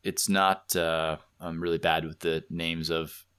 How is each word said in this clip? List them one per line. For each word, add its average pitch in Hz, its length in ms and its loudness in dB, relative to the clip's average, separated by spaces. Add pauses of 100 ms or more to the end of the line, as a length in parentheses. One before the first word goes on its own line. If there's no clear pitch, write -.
it's - 260 -2
not, 95 480 2
uh, 80 400 0 (240)
um, 82 220 -6
really 85 160 0
bad 80 260 2
with 78 160 -10
the 80 300 0
names 82 400 -4
of 80 340 -4 (140)